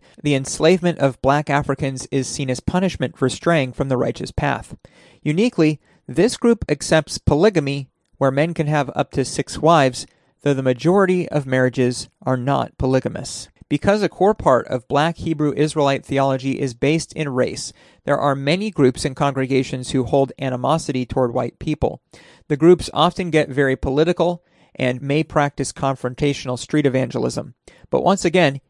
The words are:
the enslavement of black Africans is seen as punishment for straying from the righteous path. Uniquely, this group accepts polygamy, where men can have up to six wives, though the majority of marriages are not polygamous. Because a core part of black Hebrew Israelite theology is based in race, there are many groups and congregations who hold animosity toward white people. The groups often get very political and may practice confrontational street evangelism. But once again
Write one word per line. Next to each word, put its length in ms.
the 120
enslavement 640
of 220
black 300
Africans 600
is 160
seen 220
as 120
punishment 580
for 100
straying 460
from 160
the 80
righteous 320
path. 440
Uniquely, 580
this 320
group 320
accepts 480
polygamy, 720
where 140
men 240
can 120
have 280
up 160
to 160
six 320
wives, 480
though 140
the 80
majority 680
of 160
marriages 640
are 160
not 400
polygamous. 720
Because 340
a 60
core 260
part 320
of 220
black 300
Hebrew 380
Israelite 480
theology 560
is 140
based 380
in 160
race, 440
there 160
are 160
many 340
groups 360
and 100
congregations 760
who 100
hold 380
animosity 640
toward 260
white 280
people. 420
The 80
groups 360
often 380
get 180
very 280
political 680
and 260
may 220
practice 500
confrontational 840
street 260
evangelism. 720
But 120
once 220
again 460